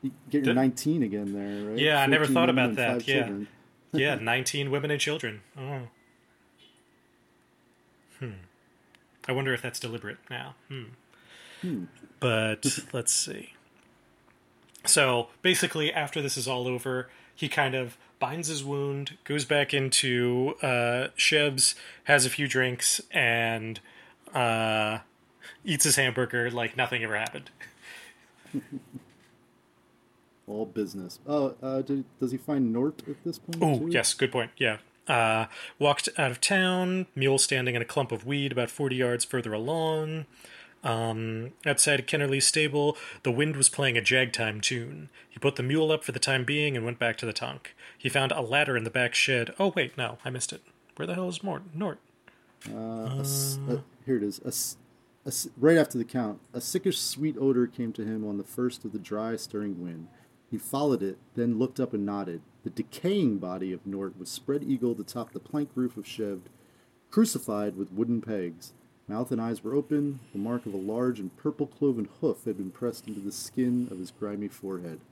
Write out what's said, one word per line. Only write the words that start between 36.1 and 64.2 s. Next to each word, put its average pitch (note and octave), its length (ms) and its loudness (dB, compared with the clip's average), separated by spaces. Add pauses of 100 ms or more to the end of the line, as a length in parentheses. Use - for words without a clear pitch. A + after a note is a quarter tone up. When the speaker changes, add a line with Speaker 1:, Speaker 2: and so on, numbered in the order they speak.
Speaker 2:
out C#3 140 2
of A#2+ 100 -6
town, F#3 640 2 (100)
mule C3+ 220 4
standing B2+ 380 2
in A#2+ 60 0
a A#2 40 -2
clump C3+ 260 0
of A2+ 140 -4
weed C#3 260 0
about B2 200 0
forty C3+ 240 -2
yards B2 300 2
further A2+ 280 -2
along. D#3 720 0 (580)
Um, A2+ 680 -2 (140)
outside C#3+ 420 2
Kennerly's C#3 400 2
stable, D3 500 2 (260)
the B2 80 4
wind C#3+ 260 2
was C3+ 120 6
playing C3 280 2
a A2+ 40 4
jagtime A#2 600 2
tune. C3+ 480 -4 (200)
He - 80 -20
put C#3 180 2
the C3 80 -4
mule D#3 280 4
up D3+ 120 2
for C#3 100 -6
the B2+ 60 -4
time C3 260 2
being D3 300 2
and A2+ 100 -2
went A#2+ 140 -4
back A#2 180 2
to - 80 -6
the A2 80 -2
tonk. C3 420 -8 (220)
He - 120 -4
found C3+ 220 2
a D3+ 100 0
ladder C3+ 360 2
in A2 80 -2
the A#2 40 -4
back B2 240 0
shed. A#2+ 460 2
Oh, F#3+ 160 4
wait, C#3+ 220 -2
no, A#2+ 260 -4
I C3+ 60 -6
missed B2+ 240 -6
it. - 80 -14 (340)
Where D#3 100 -4
the F3 100 -4
hell F3+ 120 -4
is F3 160 -6
Mort-, F3 320 -6
Nort? F3 240 -4 (680)
Speaker 1:
Uh, A2 100 -10
a A2+ 420 -6
s-, C#3 400 -2 (100)
Speaker 2:
Uh. B2 40 2
Speaker 1:
a, A#2 100 -4 (220)
here C3+ 120 2
it G2+ 60 0
is. G2+ 220 -4
A - 20 -4
s-, - 300 -6 (480)
a - 20 -6
s-, - 300 -4
right D#3+ 200 6
after D3 200 2
the A#2 80 -2
count, A2+ 340 -4 (140)
a - 80 -6
sickish - 360 -2
sweet D3 420 -2
odor B2 280 4
came A#2+ 260 -6
to A2 120 -6
him A2 200 -4
on G2+ 120 -4
the G2+ 80 -4
first B2 400 -4
of G#2 80 -8
the G#2+ 60 -6
dry, A2 360 -4
stirring G2+ 480 -6
wind. E2 240 -10 (420)
He A2 80 -6
followed C#3 460 0
it, G2 140 -4 (180)
then A#2+ 240 0
looked B2+ 220 0
up B2+ 120 -2
and G2+ 120 -2
nodded. G2 360 -6 (220)
The - 60 -6
decaying E3+ 680 0
body F#2 360 -4
of E2+ 120 -10
Nort G2 320 -6
was F#2 120 -12